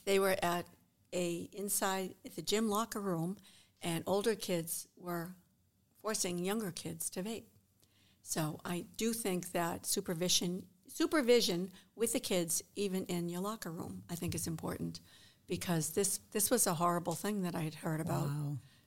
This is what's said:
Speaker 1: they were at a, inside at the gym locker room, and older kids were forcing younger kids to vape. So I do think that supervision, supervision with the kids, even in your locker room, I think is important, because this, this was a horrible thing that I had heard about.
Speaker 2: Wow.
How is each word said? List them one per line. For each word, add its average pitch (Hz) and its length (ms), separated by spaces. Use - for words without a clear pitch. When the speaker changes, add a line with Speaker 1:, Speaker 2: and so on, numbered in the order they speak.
Speaker 1:
they 196 140
were 190 220
at 175 260
a, 175 420
inside 190 600
at - 100
the 170 60
gym 214 280
locker 214 300
room, 185 380
and 165 240
older 202 300
kids 170 500
were 175 360
forcing 196 420
younger 196 280
kids 165 400
to 180 120
vape. 220 220
So 180 440
I 175 200
do 226 160
think 185 400
that 170 320
supervision, 185 800
supervision 226 840
with 226 160
the 269 80
kids, 175 440
even 190 300
in 175 240
your 175 100
locker 202 320
room, 185 380
I 175 60
think 175 200
is 165 100
important, 160 540
because 170 440
this, 196 280
this 214 180
was 240 180
a 185 60
horrible 170 420
thing 202 280
that 175 120
I 175 60
had 156 140
heard 160 260
about. 143 260
Speaker 2:
Wow. 143 300